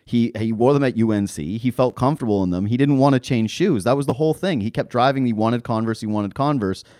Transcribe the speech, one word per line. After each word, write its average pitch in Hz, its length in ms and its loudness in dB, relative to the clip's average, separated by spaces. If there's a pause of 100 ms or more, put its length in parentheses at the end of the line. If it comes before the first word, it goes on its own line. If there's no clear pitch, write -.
He, 117 280 2
he 110 160 -2
wore 117 220 4
them 143 100 4
at 123 140 0
U 113 160 2
N 101 140 0
C. 85 320 -6
He 117 120 -2
felt 127 240 0
comfortable 120 480 0
in 92 60 0
them. 90 160 -2
He 117 140 -2
didn't 143 180 4
wanna 135 240 4
change 113 300 -2
shoes. 160 340 0
That 131 140 2
was 139 80 -4
the 131 80 0
whole 156 180 0
thing. 160 300 -2
He 113 80 -2
kept - 180 -6
driving. 131 380 0
He 117 80 0
wanted 113 280 0
Converse. 113 380 -4
He 110 60 -8
wanted 104 280 -4
Converse, 135 500 -2 (140)